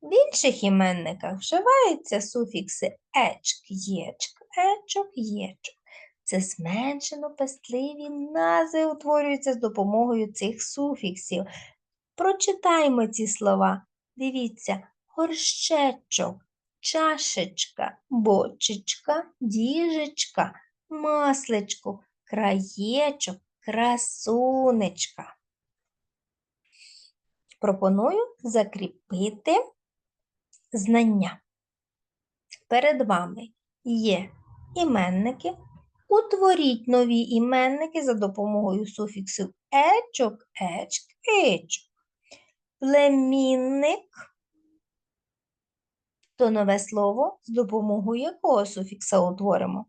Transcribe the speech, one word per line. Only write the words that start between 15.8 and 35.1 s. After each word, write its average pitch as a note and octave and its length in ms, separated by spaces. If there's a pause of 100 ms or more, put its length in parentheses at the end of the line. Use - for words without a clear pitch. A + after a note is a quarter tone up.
чашечка, - 1160 (120)
бочечка, A3 1160 (140)
діжечка, C#4+ 1120 (360)
масличко, C#4 1080 (240)
краєчок, G#3 1120 (220)
красунечка. A#3+ 1800 (2250)
Пропоную G#3 840
закріпити G#3+ 1200 (1080)
знання. G#3+ 680 (1300)
Перед C4 400
вами F#3+ 400 (360)
є A3 460 (460)
іменники. A#3 800 (580)